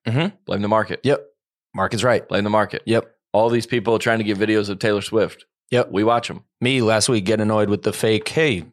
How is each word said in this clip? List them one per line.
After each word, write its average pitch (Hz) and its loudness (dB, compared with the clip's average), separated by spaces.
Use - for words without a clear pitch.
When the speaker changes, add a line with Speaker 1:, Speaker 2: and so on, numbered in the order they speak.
Speaker 1:
Mm-hmm. 147 -2
Speaker 2:
Blame 98 -4
the 104 -2
market. 110 0
Speaker 1:
Yep. 135 0
Market's 98 -2
right. 117 2
Speaker 2:
Blame 101 -2
the 104 -2
market. 104 0
Speaker 1:
Yep. - -2
Speaker 2:
All 110 2
these 117 -2
people 113 0
trying 113 0
to 107 -2
get 104 -2
videos 107 0
of 95 -8
Taylor 104 0
Swift. 101 -2
Speaker 1:
Yep. 123 2
Speaker 2:
We 95 0
watch 117 2
'em. - -14
Speaker 1:
Me 127 2
last 110 2
week 110 0
getting 107 2
annoyed 107 0
with 101 -2
the 107 0
fake, 110 0
"Hey, 139 -2